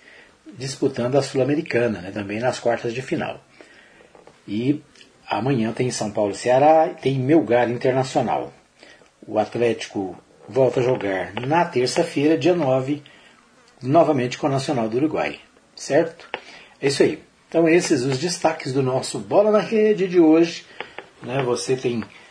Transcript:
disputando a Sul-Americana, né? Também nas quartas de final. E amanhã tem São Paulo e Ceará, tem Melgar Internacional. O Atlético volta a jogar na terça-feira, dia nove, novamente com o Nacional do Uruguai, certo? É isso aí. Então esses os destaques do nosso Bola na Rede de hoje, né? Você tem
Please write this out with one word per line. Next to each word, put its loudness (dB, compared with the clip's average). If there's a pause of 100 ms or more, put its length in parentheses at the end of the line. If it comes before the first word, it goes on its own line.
(560)
disputando -4
a 4
Sul-Americana, -2
né? -14
Também -8
nas -2
quartas -2
de -8
final. -6 (1080)
E -2 (480)
amanhã -2
tem -2
São -6
Paulo 0
e -8
Ceará, 4
tem -2
Melgar 2
Internacional. -2 (760)
O -2
Atlético -2 (320)
volta 2
a 0
jogar -2
na 0
terça-feira, 0
dia 2
nove, 0 (800)
novamente 2
com -4
o 0
Nacional -2
do -4
Uruguai, -2 (360)
certo? -2 (540)
É -4
isso 2
aí. 2 (260)
Então 2
esses 4
os -2
destaques -2
do 2
nosso -2
Bola 2
na 4
Rede 0
de 2
hoje, 4 (580)
né? -4
Você -2
tem -4 (280)